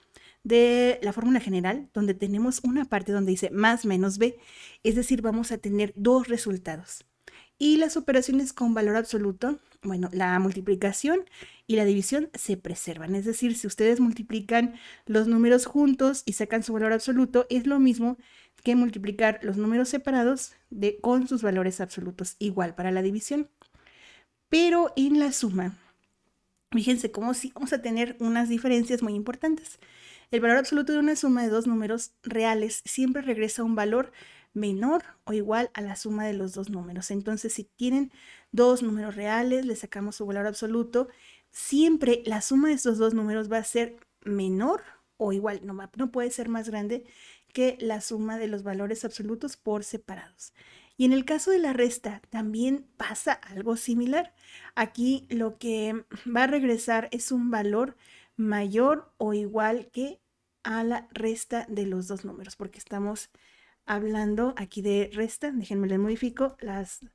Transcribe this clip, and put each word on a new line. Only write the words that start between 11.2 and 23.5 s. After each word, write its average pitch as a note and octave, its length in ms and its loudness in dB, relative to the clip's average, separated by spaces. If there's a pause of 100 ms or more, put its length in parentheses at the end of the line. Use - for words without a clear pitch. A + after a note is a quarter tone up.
y A3 100 0
la G#3+ 100 4
división G3+ 500 2
se - 200 -4
preservan. F3 600 -6
Es G3 100 -2
decir, A3+ 320 0
si - 80 -6
ustedes A3 340 4
multiplican A#3 760 0 (320)
los A3 200 4
números A#3 380 6
juntos C4+ 580 4
y G#3+ 100 -4
sacan A3 280 -2
su A3+ 120 -6
valor A3 200 0
absoluto, B3 560 2
es B3 160 0
lo C#4 140 2
mismo B3 400 4 (440)
que A#3+ 120 4
multiplicar A3 680 2
los G3 160 -2
números A#3 320 2
separados C4 640 0 (160)
de, G#3 320 -2
con B3+ 260 2
sus B3 140 -2
valores F#3 400 0
absolutos, F3+ 560 -8
igual F#3 380 -2
para F#3 160 -2
la F#3+ 100 0
división. A3 480 -2 (1000)